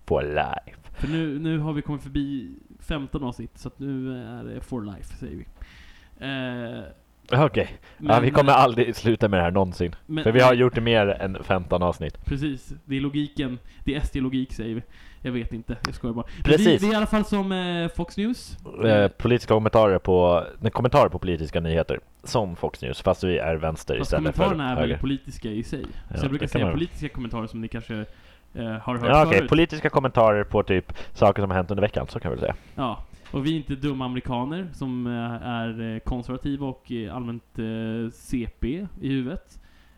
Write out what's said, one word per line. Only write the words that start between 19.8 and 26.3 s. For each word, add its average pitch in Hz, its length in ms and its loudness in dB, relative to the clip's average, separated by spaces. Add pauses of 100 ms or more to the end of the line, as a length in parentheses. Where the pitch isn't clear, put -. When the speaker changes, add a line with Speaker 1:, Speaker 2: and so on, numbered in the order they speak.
Speaker 1:
på, 87 460 4 (160)
nej, 107 100 0
kommentarer 123 380 4
på 85 100 -6
politiska 85 420 -2
nyheter. 82 400 0 (240)
Som 98 320 -2
Fox - 260 -6
News, 65 200 -8
fast 95 220 2
vi 90 140 2
är 80 180 -2
vänster 80 420 -4
Speaker 2:
fast 117 100 -2
Speaker 1:
istället 156 280 0
för 160 60 2
Speaker 2:
kommentarerna 160 300 0
är - 20 -2
väl - 80 0
Speaker 1:
höger. - 160 -2
Speaker 2:
politiska 135 520 -6
i 107 120 -4
sig. 135 220 -8 (240)
Speaker 1:
Ja, - 80 -8
Speaker 2:
Så - 80 -2
jag 139 60 0